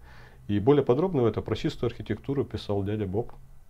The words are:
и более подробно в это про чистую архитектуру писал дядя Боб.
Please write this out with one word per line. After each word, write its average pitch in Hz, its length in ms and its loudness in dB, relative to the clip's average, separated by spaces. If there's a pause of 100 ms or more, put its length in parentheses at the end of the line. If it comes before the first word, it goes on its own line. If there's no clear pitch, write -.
(480)
и 101 120 2
более 135 240 6
подробно 143 400 2
в - 20 6
это 107 160 2
про - 140 -2
чистую - 320 -2
архитектуру 117 580 -4
писал 101 380 -4
дядя 104 240 -2
Боб. 101 240 -4 (380)